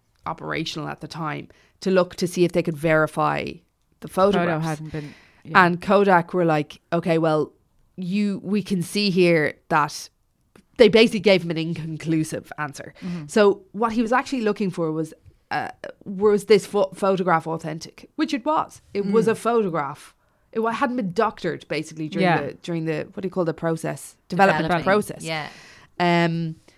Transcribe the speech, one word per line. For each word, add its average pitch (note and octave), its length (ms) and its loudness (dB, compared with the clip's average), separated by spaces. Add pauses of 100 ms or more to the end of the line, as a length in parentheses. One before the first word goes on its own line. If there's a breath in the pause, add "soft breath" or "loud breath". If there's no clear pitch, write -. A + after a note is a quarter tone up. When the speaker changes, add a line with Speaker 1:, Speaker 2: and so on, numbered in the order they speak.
(240)
Speaker 1:
operational D#3 640 -8
at D3 140 -12
the D3+ 60 -12
time, D3+ 400 -10 (320 soft breath)
to F#3+ 100 -2
look F3+ 260 4
to F#3 100 -2
see F3 200 2
if E3+ 60 0
they F3 100 0
could E3 140 -4
verify D3+ 760 0 (480)
the - 80 -14
Speaker 2:
Photo F#3+ 300 2
Speaker 1:
photographs. E3+ 280 0
Speaker 2:
hadn't D#3 260 -6
been, D3 220 -12 (300 loud breath)
yeah. F3 220 4
Speaker 1:
And F3 160 0
Kodak G3 500 4
were F3+ 140 2
like, D3+ 340 0 (100)
"Okay, E3+ 280 0
well, D#3 340 0 (460)
you, G3 440 -2
we G3+ 200 -2
can F#3+ 200 -2
see G#3 280 -2
here E3+ 440 2 (140)
that," D3+ 400 -2 (680)
they A3 100 10
basically A3 320 4
gave F#3+ 220 4
him E3+ 80 -6
an D#3+ 80 -6
inconclusive D#3+ 1000 -4
answer. - 440 -12
Speaker 2:
Mm-hmm. F3 260 -10
Speaker 1:
So G3+ 340 4 (100)
what A3 200 -2
he A3+ 100 0
was A3+ 100 -2
actually C4 300 0
looking G#3 280 -2
for E3 200 -2
was, D#3 220 -4 (380)
uh, C3 180 -4 (360)
was G3+ 420 2
this G#3 200 4
pho-, G3 280 0
photograph F3+ 520 0
authentic, D#3+ 680 -10
which - 180 -2
it A#3 120 -4
was. - 340 -4 (140)
It G3+ 120 -4
was A3 200 2
Speaker 3:
Mm. A3+ 60 2
Speaker 1:
a - 20 -2
photograph. F3 800 -2 (380)
It A3+ 80 -4
wa-, A3+ 120 -2
hadn't B3 240 -2
been G3 160 -2
doctored, G#3 560 -2
basically, D#3 400 -6
during F#3+ 160 0
Speaker 2:
Yeah. E3 220 4
Speaker 1:
the, - 80 -10
during E3 320 -6
the, D#3 260 -4
what - 100 -14
do F#3+ 40 -4
you F3+ 40 -6
call F3+ 140 -2
the D#3+ 100 -2
process? D#3+ 600 -6 (120)
Development F3 360 4
Speaker 3:
Developing. E3 200 0
Speaker 1:
process. G3+ 380 0
Speaker 3:
Yeah. D#3+ 260 -8 (520 loud breath)
Speaker 1:
Um, E3+ 560 0 (220 soft breath)